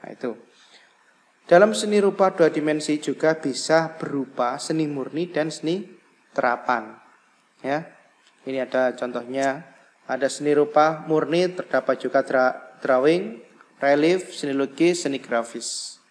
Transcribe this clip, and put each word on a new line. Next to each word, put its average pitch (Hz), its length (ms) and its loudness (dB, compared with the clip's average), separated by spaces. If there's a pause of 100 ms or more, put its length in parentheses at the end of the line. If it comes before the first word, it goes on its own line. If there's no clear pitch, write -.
Nah, - 80 -16
itu. 117 240 -10 (1120)
Dalam 196 240 8
seni 208 320 2
rupa 190 280 4
dua 160 200 4
dimensi 151 480 -2
juga 156 400 0
bisa 156 560 0
berupa 131 600 -4
seni 160 320 -2
murni 147 400 -6
dan 156 240 -4
seni 175 320 -6 (480)
terapan. 120 640 -2 (640)
Ya, 151 320 -4 (560)
ini 131 160 -4
ada 127 320 0
contohnya. 127 720 -4 (400)
Ada 131 240 -2
seni 147 240 0
rupa 151 520 4
murni, 156 480 2
terdapat 131 480 -2
juga 131 220 2
dra-, 127 480 0 (100)
drawing, 135 560 2 (400)
relief, 160 560 2
seni 143 160 -6
lukis, 143 560 0
seni 135 160 -4
grafis. - 880 -6